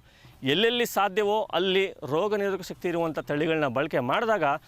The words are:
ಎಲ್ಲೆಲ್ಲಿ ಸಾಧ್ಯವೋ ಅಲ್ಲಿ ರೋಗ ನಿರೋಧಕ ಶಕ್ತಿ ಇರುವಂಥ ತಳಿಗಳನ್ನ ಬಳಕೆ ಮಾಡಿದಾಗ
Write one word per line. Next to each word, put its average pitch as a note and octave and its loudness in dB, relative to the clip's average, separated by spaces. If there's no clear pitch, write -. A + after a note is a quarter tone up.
ಎಲ್ಲೆಲ್ಲಿ A3+ 2
ಸಾಧ್ಯವೋ G3+ 0
ಅಲ್ಲಿ F#3+ 2
ರೋಗ E3 -2
ನಿರೋಧಕ G3 -2
ಶಕ್ತಿ F3+ -6
ಇರುವಂಥ E3 0
ತಳಿಗಳನ್ನ D#3 0
ಬಳಕೆ C#3 0
ಮಾಡಿದಾಗ E3 0